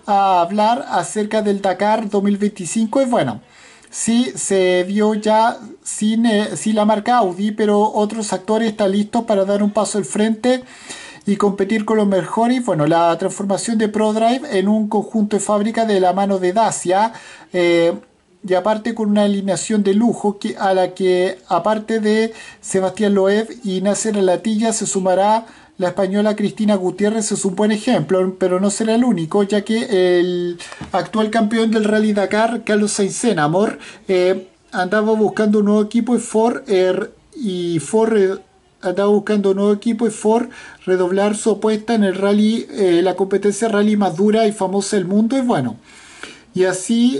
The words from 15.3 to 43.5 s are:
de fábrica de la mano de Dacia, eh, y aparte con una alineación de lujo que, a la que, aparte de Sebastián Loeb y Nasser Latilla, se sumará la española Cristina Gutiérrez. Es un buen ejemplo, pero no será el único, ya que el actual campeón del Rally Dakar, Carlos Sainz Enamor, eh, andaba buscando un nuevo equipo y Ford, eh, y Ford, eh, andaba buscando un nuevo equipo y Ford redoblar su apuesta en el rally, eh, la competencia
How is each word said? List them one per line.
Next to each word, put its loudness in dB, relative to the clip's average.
de -4
fábrica 0
de 2
la 2
mano 0
de 0
Dacia, 0
eh, 2
y 0
aparte -2
con -2
una 4
alineación 0
de 2
lujo 0
que, -8
a 0
la 0
que, 0
aparte -2
de 0
Sebastián -2
Loeb 2
y -2
Nasser -2
Latilla, 0
se -4
sumará 0
la -2
española 0
Cristina 0
Gutiérrez. -2
Es -2
un -2
buen 2
ejemplo, 0
pero 0
no 2
será -2
el 2
único, 0
ya 0
que 2
el -2
actual -2
campeón 0
del 0
Rally 2
Dakar, 0
Carlos 0
Sainz -4
Enamor, 0
eh, 0
andaba 0
buscando 2
un 2
nuevo 4
equipo 0
y 2
Ford, 0
eh, 0
y -2
Ford, 0
eh, 2
andaba 0
buscando 2
un 2
nuevo 2
equipo -2
y 2
Ford 0
redoblar 0
su -2
apuesta 0
en 2
el 0
rally, 0
eh, 2
la 0
competencia 0